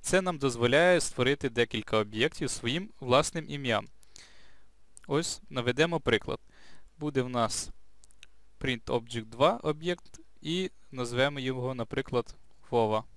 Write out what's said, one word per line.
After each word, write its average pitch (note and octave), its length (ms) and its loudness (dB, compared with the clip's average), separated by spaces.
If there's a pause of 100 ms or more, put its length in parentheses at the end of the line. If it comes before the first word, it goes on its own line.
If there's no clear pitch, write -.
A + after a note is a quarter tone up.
Це F#3 200 2
нам F3+ 160 -2
дозволяє C3+ 640 4
створити C3 480 0
декілька A2+ 480 0
об'єктів A2 520 0
своїм D#3 400 -4 (100)
власним D3 500 2
ім'ям. C3 380 0 (1200)
Ось D3+ 420 -2
наведемо C3 500 2
приклад. - 400 0 (600)
Буде C#3+ 220 0
в B2+ 80 -2
нас A#2 400 0 (920)
print B2 260 -4
object A#2 400 -4
два C3+ 320 2
об'єкт D#3 640 -6 (220)
і F3+ 300 -4 (200)
назвемо C3 480 0
його, C3 360 -2
наприклад, B2 600 -2 (340)
Вова. A2 340 4 (140)